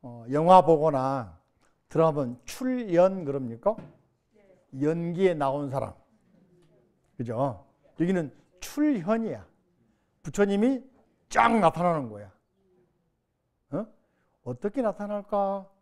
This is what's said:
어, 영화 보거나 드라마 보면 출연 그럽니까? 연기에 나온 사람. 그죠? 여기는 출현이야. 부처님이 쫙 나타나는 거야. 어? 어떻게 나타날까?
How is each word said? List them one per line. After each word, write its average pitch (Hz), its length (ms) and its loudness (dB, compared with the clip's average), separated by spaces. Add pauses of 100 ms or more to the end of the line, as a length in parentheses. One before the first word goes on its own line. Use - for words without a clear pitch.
어, 120 280 -18
영화 170 320 8
보거나 139 760 0 (500)
드라마 160 240 2
보면 127 320 -4
출연 190 800 0
그럽니까? 135 520 -4 (1040)
연기에 170 540 0
나온 143 340 -4
사람. 123 240 -6 (1200)
그죠? 120 500 -6 (320)
여기는 170 340 -2 (280)
출현이야. 220 840 -4 (760)
부처님이 202 600 0 (460)
쫙 226 300 4
나타나는 165 500 0
거야. 104 240 -16 (1400)
어? 196 140 -6 (580)
어떻게 202 360 -8
나타날까? 202 880 -4 (140)